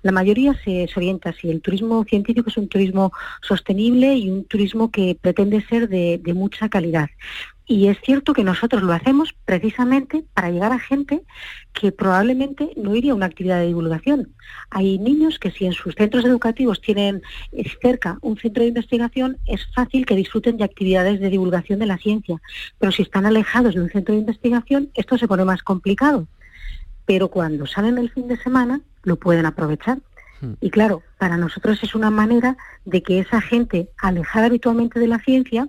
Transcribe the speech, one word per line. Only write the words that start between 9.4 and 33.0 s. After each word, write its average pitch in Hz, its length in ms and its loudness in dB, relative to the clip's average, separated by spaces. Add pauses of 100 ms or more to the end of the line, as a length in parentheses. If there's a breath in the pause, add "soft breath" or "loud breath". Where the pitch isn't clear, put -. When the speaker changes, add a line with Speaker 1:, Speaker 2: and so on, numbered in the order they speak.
Speaker 1:
precisamente 254 760 0 (120)
para 175 160 -2
llegar 180 200 0
a 254 80 0
gente 285 460 -4 (480 loud breath)
que 196 180 0
probablemente 254 840 0
no 202 180 -2
iría 247 160 2
a 233 60 2
una 190 100 0
actividad 180 320 -2
de 175 80 2
divulgación. 170 640 -2 (420 loud breath)
Hay 190 300 0
niños 302 400 2
que 185 100 -2
si - 160 -4
en 180 60 0
sus - 240 -8
centros 220 280 2
educativos 233 560 2
tienen, 202 420 0 (280 loud breath)
eh, - 140 -8 (180)
cerca 240 400 0
un 214 160 -4
centro 233 240 -2
de 233 60 2
investigación, 233 760 -4
es 208 280 -6
fácil 254 320 0
que 214 80 0
disfruten 226 440 0
de 214 60 0
actividades 185 540 0
de 196 100 -2
divulgación 185 520 0
de 220 60 0
la 185 120 -2
ciencia. 208 420 -2 (380 loud breath)
Pero 196 140 2
si 208 100 0
están 196 240 0
alejados 220 480 2
de 185 60 0
un 175 100 -2
centro 208 240 0
de 214 60 2
investigación, 240 720 0
esto 247 240 0
se 233 80 0
pone 185 180 2
más 185 200 0
complicado. 196 640 0 (760 loud breath)
Pero 190 280 2
cuando 156 340 -2
salen 226 320 0
el 240 120 -2
fin 240 180 -8
de 247 80 -2
semana, 254 440 0 (220)
lo 175 140 0
pueden 170 280 2
aprovechar. 156 540 -2 (420 soft breath)
Speaker 2:
Hmm. 120 200 -10
Speaker 1:
Y 196 100 -2
claro, 208 320 2 (160)
para 170 180 0
nosotros 180 460 -2
es 220 140 -6
una 214 160 2
manera 233 440 2 (280 loud breath)
de 180 180 0